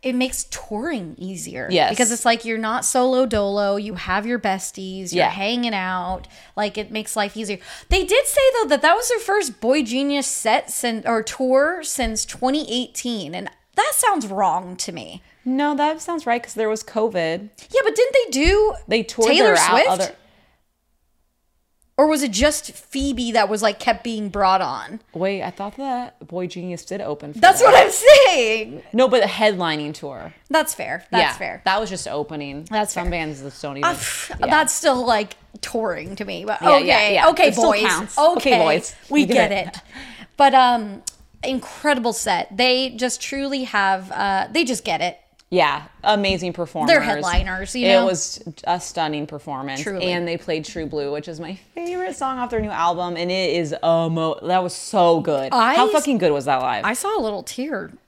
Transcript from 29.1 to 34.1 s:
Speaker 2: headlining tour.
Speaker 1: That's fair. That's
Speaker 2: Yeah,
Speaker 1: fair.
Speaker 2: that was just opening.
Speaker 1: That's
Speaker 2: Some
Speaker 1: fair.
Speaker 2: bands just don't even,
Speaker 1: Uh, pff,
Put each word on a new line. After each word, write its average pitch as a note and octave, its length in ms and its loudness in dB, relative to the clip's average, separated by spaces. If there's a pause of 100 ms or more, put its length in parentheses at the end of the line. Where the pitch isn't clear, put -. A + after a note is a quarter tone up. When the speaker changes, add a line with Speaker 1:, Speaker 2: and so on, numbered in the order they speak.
Speaker 2:
headlining F3+ 720 0
tour. C#3 400 -14 (160)
Speaker 1:
That's D#4 240 0
fair. E3 380 -8
That's A3+ 100 2
Speaker 2:
Yeah, C#3 120 2
Speaker 1:
fair. - 320 -10
Speaker 2:
that G3 140 2
was G#3 120 -6
just F#3 160 -8
opening. D3 640 -8
Speaker 1:
That's G#3+ 220 -2
Speaker 2:
Some E3+ 100 -6
Speaker 1:
fair. F3 80 -2
Speaker 2:
bands D#3 300 -6
just C#3 200 -14
don't C#3 160 -8
even, D3 120 -2
Speaker 1:
Uh, F4 40 -2
pff, - 360 -8 (100)